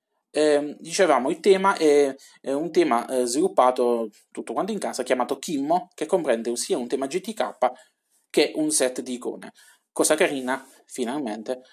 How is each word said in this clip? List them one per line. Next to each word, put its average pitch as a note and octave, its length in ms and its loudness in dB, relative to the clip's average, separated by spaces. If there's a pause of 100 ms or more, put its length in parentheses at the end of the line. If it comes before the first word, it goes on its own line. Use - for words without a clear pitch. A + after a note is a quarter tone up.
(360)
Ehm, D3 440 2
dicevamo, D#3 500 2
il - 80 -4
tema F#3+ 380 4
è, C#3+ 360 4 (280)
è - 100 -8
un D3+ 220 -4
tema, B2+ 340 2
eh, B2+ 180 0
sviluppato B2 840 2 (240)
tutto A#2 200 -10
quanto F#3 200 -4
in G2+ 80 -6
casa, A#2+ 240 -6
chiamato C3 340 -2
Kimmo, D#3 560 -2
che D#3 120 -6
comprende B2 500 0
sia F3+ 200 -2
un B2 120 -6
tema C3+ 180 -4
G D#3+ 140 -6
T A3 120 -10
K A#2+ 240 -6 (760)
che D3 260 2
un D#3 160 -2
set B2+ 280 -2
di B2+ 120 -10
icone. A#2 400 -10 (400)
Cosa D#3 240 2
carina, C3+ 500 -2 (200)
finalmente, B2 720 -6 (120)